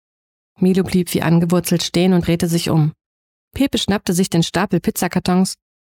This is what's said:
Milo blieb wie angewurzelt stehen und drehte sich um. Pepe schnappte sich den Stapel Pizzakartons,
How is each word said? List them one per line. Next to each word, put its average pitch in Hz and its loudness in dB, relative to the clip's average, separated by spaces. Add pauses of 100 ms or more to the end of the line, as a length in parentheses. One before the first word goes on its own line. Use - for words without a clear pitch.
(580)
Milo 185 2
blieb 175 -2
wie - -2
angewurzelt 170 0
stehen 180 0
und 175 2
drehte 170 0
sich 170 -2
um. 156 2 (600)
Pepe 269 0
schnappte 202 -2
sich 180 0
den 165 0
Stapel 175 -2
Pizzakartons, 185 -2 (320)